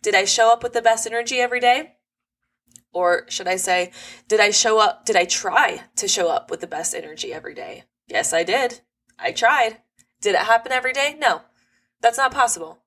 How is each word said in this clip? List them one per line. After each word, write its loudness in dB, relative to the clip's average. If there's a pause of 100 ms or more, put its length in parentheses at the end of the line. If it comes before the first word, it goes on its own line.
Did -2
I 4
show 4
up 2
with -8
the 0
best 2
energy -4
every 0
day? 2 (960)
Or 0
should -6
I 0
say, 0 (380)
did 2
I 4
show 2
up, 2
did 0
I 4
try 0 (160)
to -4
show 0
up -4
with -8
the -12
best -8
energy -12
every -14
day? -16 (240)
Yes, -4
I 0
did. -2 (360)
I -4
tried. 0 (420)
Did 0
it 2
happen 2
every -2
day? -2
No, 0 (600)
that's 2
not 2
possible. -2